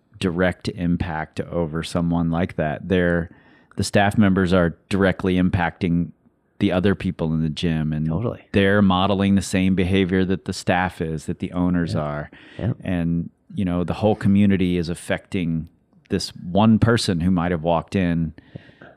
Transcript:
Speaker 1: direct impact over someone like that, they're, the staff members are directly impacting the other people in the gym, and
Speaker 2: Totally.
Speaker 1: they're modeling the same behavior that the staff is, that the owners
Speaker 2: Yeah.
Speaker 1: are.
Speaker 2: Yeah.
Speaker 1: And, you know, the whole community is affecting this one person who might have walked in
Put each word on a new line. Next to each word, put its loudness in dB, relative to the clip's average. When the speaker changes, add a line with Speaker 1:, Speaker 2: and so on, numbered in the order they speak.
Speaker 1:
direct 0
impact -4
over -4
someone -2
like -2
that, -4
they're, 2
the -2
staff 2
members 4
are 4
directly 2
impacting 0
the 2
other 2
people -4
in -2
the -2
gym, -2
and -4
Speaker 2:
Totally. -4
Speaker 1:
they're 4
modeling 4
the 2
same 0
behavior 2
that -2
the -4
staff -2
is, -6
that -8
the -8
owners 0
Speaker 2:
Yeah. -2
Speaker 1:
are. -8
Speaker 2:
Yeah. -2
Speaker 1:
And, -4
you -4
know, -2
the -4
whole 2
community 2
is -2
affecting -4
this -2
one 2
person 2
who 0
might 0
have -2
walked -2
in 0